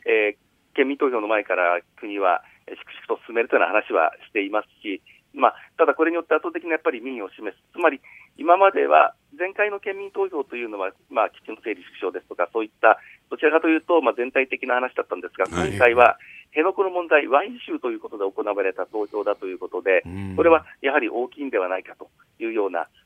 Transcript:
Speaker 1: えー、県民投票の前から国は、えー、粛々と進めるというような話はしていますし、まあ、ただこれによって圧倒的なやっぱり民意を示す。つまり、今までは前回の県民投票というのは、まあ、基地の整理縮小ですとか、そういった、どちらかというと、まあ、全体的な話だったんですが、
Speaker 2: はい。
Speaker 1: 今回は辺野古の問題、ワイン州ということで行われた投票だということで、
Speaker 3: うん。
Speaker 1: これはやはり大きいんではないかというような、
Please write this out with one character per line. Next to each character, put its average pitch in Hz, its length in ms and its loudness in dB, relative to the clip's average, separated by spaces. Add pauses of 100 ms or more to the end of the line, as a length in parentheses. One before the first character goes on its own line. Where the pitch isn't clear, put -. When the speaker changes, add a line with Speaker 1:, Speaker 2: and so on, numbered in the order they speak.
Speaker 1:
え 107 340 2
ー、 - 360 -20
県 131 120 2
民 139 100 -4
投 143 120 0
票 120 100 -2
の 104 80 -4
前 107 160 0
か 92 120 -4
ら 87 260 2 (180)
国 101 200 -10
は、 90 220 2 (260)
え - 40 -16
ー、 - 40 -14
粛 - 100 -18 (240)
々 113 100 -4
と - 80 -20
進 117 80 -10
め 117 80 2
る 120 60 -12
と 139 80 2
い - 20 2
う - 0 -
よ 87 80 4
う - 20 -2
な 92 60 0
話 107 160 -2
は 82 220 2 (140)
し - 40 -20
て 101 140 -2
い 98 40 -6
ま 107 140 -2
す - 40 -20 (140)
し、 98 200 -8 (320)
ま 131 160 2
あ、 - 60 -4 (220)
た 165 80 4
だ 143 80 4
こ 160 120 0
れ 165 60 2
に 170 40 -2
よ 170 60 -4
っ 165 40 -8
て - 100 -2
圧 160 80 -2
倒 165 100 -8
的 170 100 -10
な 170 80 -6
や 160 60 0
っ - 40 -16
ぱ 165 100 -2
り 120 100 -6
民 131 140 -10
意 117 60 -10
を 95 100 -10
示 104 240 -12
す。 - 80 -20 (100)
つ - 60 -12
ま 170 100 2
り、 139 100 -2 (380)
今 170 180 4
ま 196 160 6
で 143 160 0
は 147 260 6 (240)
前 185 160 -6
回 208 180 -2
の 202 80 -6
県 196 180 -8
民 196 140 -14
投 196 180 -2
票 156 160 -6
と - 100 -14
い 120 80 -8
う 113 60 -8
の 104 100 -10
は、 95 120 -6 (180)
ま 117 140 0
あ、 101 60 0
基 - 160 -20
地 - 40 -14
の 110 140 -12
整 107 120 -6
理 92 80 -16 (160)
縮 92 120 -4
小 - 0 -
で 90 100 -8
す - 60 -20
と - 80 -14
か、 87 180 -2
そ 113 80 -2
う - 20 -4
い 107 40 -8
っ - 40 -20 (100)
た、 110 160 6 (320)
ど 127 80 -10
ち - 60 -2
ら 156 80 4
か 160 80 4
と 165 80 -2
い 160 80 4
う 156 60 0
と、 170 200 2
ま 123 100 2
あ、 - 20 2
全 123 180 -4
体 131 160 0
的 131 200 -8
な 123 80 0
話 127 200 -2
だ - 80 -2
っ - 40 -20
た - 80 -8
ん 92 60 -8
で 90 60 -10
す - 60 -20
が、 95 200 -2
Speaker 2:
は 87 120 0
い。 78 60 -2
Speaker 1:
今 101 80 -4
回 120 160 6
は 120 220 6 (340)
辺 156 140 0
野 190 80 0
古 190 160 -2
の 180 40 -6
問 175 140 -4
題、 151 200 2
ワ 143 180 2
イ 233 60 -12
ン 240 80 -16
州 151 200 -8
と 123 120 -4
い 113 40 -6
う 110 60 -10
こ - 80 -14
と 113 80 -14
で 98 120 -2
行 107 140 -6
わ 101 180 -2
れ 95 120 -2
た 92 120 -8
投 107 220 -6
票 104 160 -6
だ 101 140 -2
と 98 100 -10
い 92 60 -8
う 90 40 -10
こ 90 120 -12
と 90 120 -8
で、 92 240 2
Speaker 3:
う 85 40 -14
ん。 95 260 -10
Speaker 1:
こ 151 80 2
れ 170 60 6
は 165 160 4 (160)
や 135 100 -2
は 143 80 0
り 120 80 -2
大 123 220 -6
き - 100 -18
い 143 60 -8
ん 135 40 -8
で 123 80 -2
は 92 120 -2
な 92 80 -2
い 92 60 -12
か 95 120 -20
と - 140 -20 (340)
い - 40 -4
う 113 40 -6
よ 107 160 -2
う 92 40 -8
な、 85 180 -6 (160)